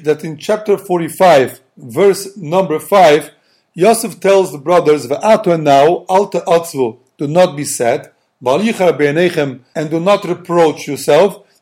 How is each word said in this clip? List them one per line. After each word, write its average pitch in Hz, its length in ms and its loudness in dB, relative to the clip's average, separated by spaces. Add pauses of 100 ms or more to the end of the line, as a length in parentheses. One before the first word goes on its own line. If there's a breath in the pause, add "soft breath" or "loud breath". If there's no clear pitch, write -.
that 147 220 -2
in 156 140 -12
chapter 208 380 -2
forty-five, 165 840 0 (160)
verse 170 600 -2
number 156 440 -4
five, 156 500 2 (460)
Yosef 208 440 0
tells 190 320 2
the 147 60 -14
brothers, 151 480 0
"Ve'ato 180 480 0
and 156 100 -4
now, 143 440 4
al 196 200 0
te'atzvu, 165 720 -2 (200)
do 151 80 -6
not 156 300 0
be 147 80 -8
sad, 127 460 -4 (320)
v'al 135 180 0
yichar 190 360 0
be'enechem, 147 640 -2 (140)
and 151 160 -6
do 165 100 -4
not 196 240 0
reproach 170 640 -2
yourself, 156 560 0 (200 soft breath)